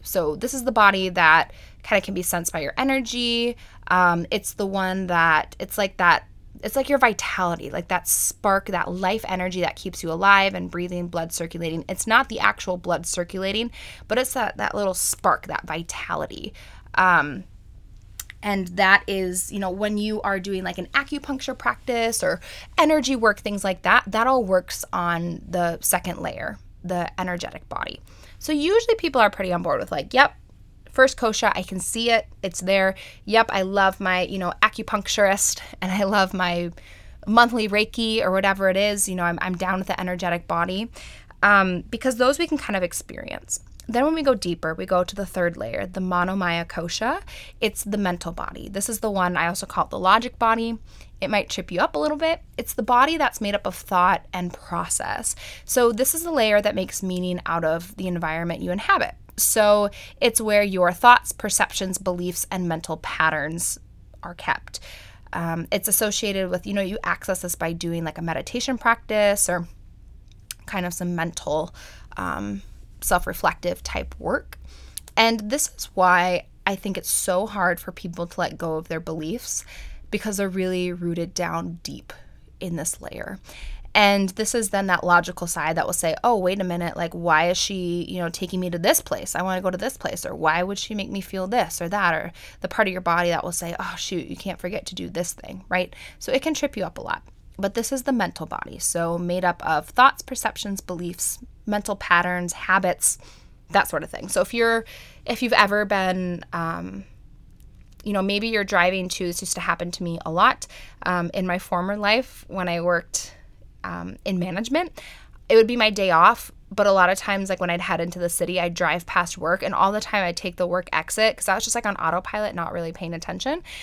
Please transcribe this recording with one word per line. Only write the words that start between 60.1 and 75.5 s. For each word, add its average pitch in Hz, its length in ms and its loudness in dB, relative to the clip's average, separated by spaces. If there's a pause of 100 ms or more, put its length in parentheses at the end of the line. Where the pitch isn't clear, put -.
it's 226 220 2
where 208 220 4
your 185 280 2
thoughts, 240 400 6
perceptions, - 680 -2
beliefs, 180 500 -4
and 180 180 -4
mental 160 300 -4
patterns 160 800 0 (460)
are 175 100 -12
kept. - 460 -6 (520)
Um, 165 400 -4
it's 202 160 -2
associated 202 640 -2
with, 180 160 -4
you 202 80 -6
know, 202 80 -2
you 196 220 -4
access 180 400 -2
this 175 100 -4
by 170 200 -4
doing, 170 300 -4
like, 156 140 -6
a 165 60 -8
meditation 233 560 -4
practice 208 680 2
or 175 200 -2 (1000)
kind 180 220 -4
of 175 60 -6
some 175 220 -4
mental, 165 600 -4 (420)
um, 95 460 -6 (380)
self-reflective 180 800 -2
type - 340 -8
work. - 400 -4 (580)
And 220 360 2